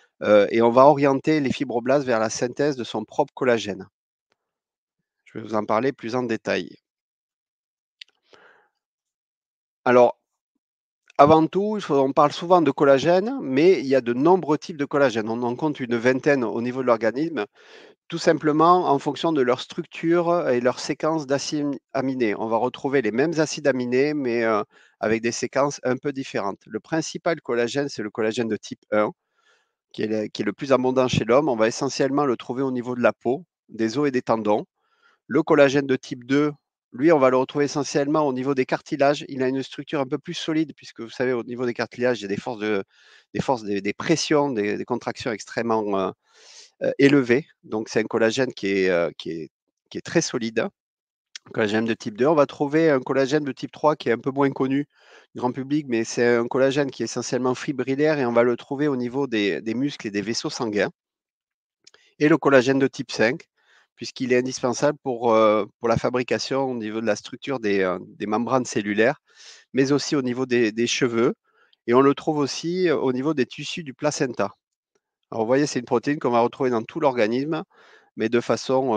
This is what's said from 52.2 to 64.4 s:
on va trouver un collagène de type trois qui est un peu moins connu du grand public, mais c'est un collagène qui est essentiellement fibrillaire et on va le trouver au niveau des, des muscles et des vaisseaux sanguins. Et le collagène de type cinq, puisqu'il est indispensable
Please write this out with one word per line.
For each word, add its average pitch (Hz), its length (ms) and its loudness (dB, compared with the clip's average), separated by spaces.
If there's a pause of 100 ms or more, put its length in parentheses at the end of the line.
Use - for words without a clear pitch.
on 165 80 4
va 143 120 6
trouver 151 440 0
un 135 100 2
collagène 135 440 0
de 135 80 -6
type - 200 -12
trois 151 240 0
qui - 140 -4
est - 20 2
un 113 60 0
peu 135 120 -4
moins 139 200 0
connu 135 360 0 (480)
du 113 60 -10
grand 123 120 -2
public, 139 360 -4
mais 113 160 0
c'est 120 320 2
un 117 100 0
collagène 135 440 0
qui - 120 -8
est - 20 -2
essentiellement 127 500 -2
fibrillaire 139 640 -2
et 135 60 0
on 120 80 0
va 117 120 6
le 123 120 2
trouver 143 320 -4
au 139 80 0
niveau 123 300 -4
des, 104 340 0
des 110 140 -6
muscles 135 320 -4
et 107 40 -6
des 101 120 -2
vaisseaux 117 280 -4
sanguins. 107 400 -2 (1300)
Et 151 100 2
le 156 100 6
collagène 135 400 4
de 135 80 4
type - 240 -8
cinq, 123 360 0 (500)
puisqu'il 123 360 -6
est 123 60 4
indispensable 131 640 -2